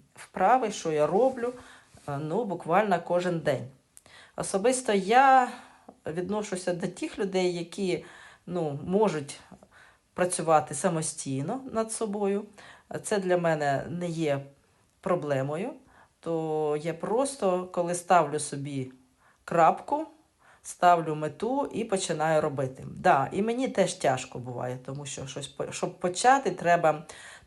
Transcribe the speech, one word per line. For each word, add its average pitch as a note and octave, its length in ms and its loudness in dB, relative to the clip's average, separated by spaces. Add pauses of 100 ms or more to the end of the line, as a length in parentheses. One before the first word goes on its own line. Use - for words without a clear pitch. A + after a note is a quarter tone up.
(140)
вправи, A3 560 2
що - 220 -4
я D3+ 140 4
роблю, A#3+ 460 0 (560)
е, C#3+ 100 -4
ну, D#3 260 -2
буквально F3+ 580 0
кожен F3 380 0
день. C3 280 -2 (680)
Особисто A3+ 560 0
я B3 560 6 (580)
відношуся F3+ 680 -4
до F3 120 -4
тих D#4 320 -8
людей, F#3 360 0
які, F3 500 -4 (420)
ну, D#3+ 380 -4
можуть F3 560 0 (760)
працювати D#3+ 600 2
самостійно D#3+ 840 -4 (120)
над A3+ 200 -2
собою. G#3 520 -2 (580)
Це G#3+ 160 -2
для F3+ 180 2
мене D3+ 520 0
не F3 200 -6
є D#3 320 -2 (600)
проблемою, D3+ 720 -2 (480)
то D#3 600 -2
я D#3+ 120 -4
просто, F#3 800 0
коли F3 220 -2
ставлю E3 440 4
собі C#3 540 -6 (520)
крапку, F#3+ 640 2 (560)
ставлю E3 520 4
мету G3+ 580 -4
і A3 120 -4
починаю D#3+ 560 0
робити. C#3 440 -4 (120)
Да, C#3 360 4
і G3 100 0
мені A#3+ 260 -2
теж F3+ 260 0
тяжко - 440 -2
буває, B2+ 480 -8
тому C#3 200 -10
що - 200 -10
щось C#3 220 -12
по-, - 240 -10
щоб - 280 -6
почати, A#3+ 500 2
треба, E3 560 2 (400)